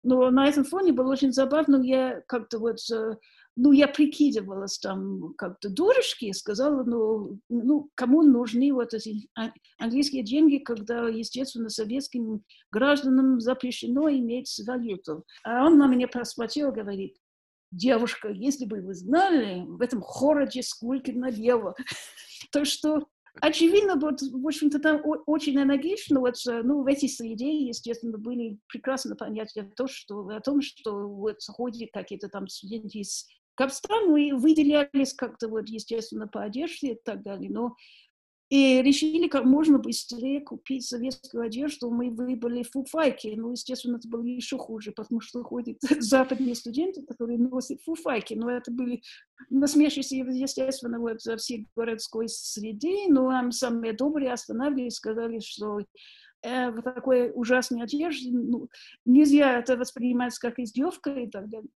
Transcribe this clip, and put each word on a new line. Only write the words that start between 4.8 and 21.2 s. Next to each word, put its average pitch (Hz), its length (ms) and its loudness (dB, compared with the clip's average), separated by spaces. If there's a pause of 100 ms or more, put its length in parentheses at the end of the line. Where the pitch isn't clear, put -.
там 160 580 -6
как-то 196 320 -8
дурочки, 330 640 2
сказала, 254 520 0
ну, 220 560 0 (100)
ну, 254 460 2
кому 254 260 6
нужны 247 520 6
вот 233 200 -2
эти 214 420 -8
ан-, 226 160 -6 (260)
английские 262 460 0
деньги, 277 340 6
когда, 233 500 -4
естественно, 233 600 -6
советским 220 760 -6 (280)
гражданам 262 680 4
запрещено 254 680 0
иметь 254 560 -2
валюту. 208 580 -6 (200)
А 247 220 2
он 320 120 10
на 277 100 8
меня 247 200 4
посмотрел, 240 640 -4
говорит: 202 440 -8 (560)
«Девушка, 226 580 0
если 247 360 -4
бы 202 160 -6
вы 190 120 -10
знали, 214 720 2
в 165 140 -6
этом 247 200 -4
городе 269 600 0
сколько 247 500 -6
налево». 233 680 0